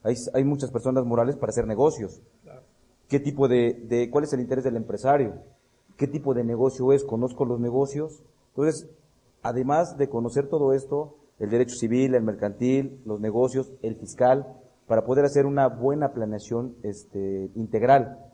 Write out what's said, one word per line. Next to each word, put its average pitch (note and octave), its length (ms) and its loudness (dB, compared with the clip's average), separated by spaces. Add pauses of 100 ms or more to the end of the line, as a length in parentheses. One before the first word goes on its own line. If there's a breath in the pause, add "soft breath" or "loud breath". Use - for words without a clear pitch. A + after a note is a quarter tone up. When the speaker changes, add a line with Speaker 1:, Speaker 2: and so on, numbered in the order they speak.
Speaker 1:
Hay, A#2+ 120 0 (180)
hay C3+ 120 2
muchas C#3 260 -2
personas B2+ 340 0
morales A#2+ 300 0
para A2 140 -4
hacer A2 180 -2
negocios. A2 540 0 (220)
Speaker 2:
Claro. - 180 -20 (480)
Speaker 1:
¿Qué C#3+ 100 2
tipo C#3 300 0
de, A#2+ 240 4 (140)
de, A#2+ 220 0
cuál D3 140 0
es D3+ 100 -6
el B2+ 60 -2
interés B2+ 240 -4
del A#2 140 -2
empresario? A#2+ 560 0 (640)
¿Qué C#3 100 0
tipo C#3 260 -2
de A#2+ 120 0
negocio B2+ 480 2
es? C#3 100 2
¿Conozco B2 400 -2
los A#2+ 160 -2
negocios? C3+ 640 -2 (280)
Entonces, D3+ 360 -2 (560)
además C#3 540 0
de C#3 120 0
conocer A#2+ 380 -2
todo C#3+ 260 2
esto, C#3+ 440 -4 (220)
el G#2 100 -4
derecho A#2+ 260 2
civil, B2+ 400 2
el A#2 80 4
mercantil, A#2+ 840 -2
los G#2 140 -6
negocios, B2 600 0
el A2 160 -6
fiscal, C3 580 0 (320)
para A2 180 2
poder C3 180 4
hacer C#3+ 220 4
una C#3 220 2
buena C3+ 460 0
planeación, A#2 680 -4
este, G2 720 -6
integral. A2+ 640 2 (160)